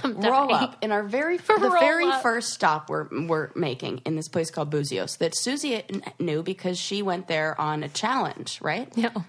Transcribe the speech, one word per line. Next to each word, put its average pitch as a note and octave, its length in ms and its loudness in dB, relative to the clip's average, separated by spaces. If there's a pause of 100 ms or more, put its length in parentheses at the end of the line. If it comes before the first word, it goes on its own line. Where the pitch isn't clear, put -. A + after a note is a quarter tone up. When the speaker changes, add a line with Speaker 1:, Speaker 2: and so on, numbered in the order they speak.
Speaker 1:
I'm B3+ 160 0
Speaker 2:
roll C4 300 4
Speaker 1:
dying. - 20 4 (120)
Speaker 2:
up B3+ 200 -4
in G#3+ 80 0
our G#3 120 2
very, C#4+ 340 0
Speaker 1:
<laughs> - 0 -
Speaker 2:
the G4 200 2
Speaker 1:
Roll - 120 4 (100)
Speaker 2:
very E4 280 4
Speaker 1:
up. F4 140 2
Speaker 2:
first A#3 280 0
stop D#3 400 0
we're, D3+ 180 -2 (180)
we're D#3 300 0
making C3+ 480 -4
in D#3 140 -2
this D#3 100 -6
place E3 240 -2
called D3 180 -4
Buzios C#3+ 500 -2
that E3 180 0
Susie C#4 500 -2
kn-, G3 160 -6 (160)
knew E3 240 0
because F3+ 340 -4
she G3 240 -4
went F3+ 280 -2
there D#3 320 0
on D3+ 220 0
a C#3+ 40 -6
challenge, G#3+ 760 -2
right? E3+ 360 -4
Speaker 1:
No. A#3 120 2 (200)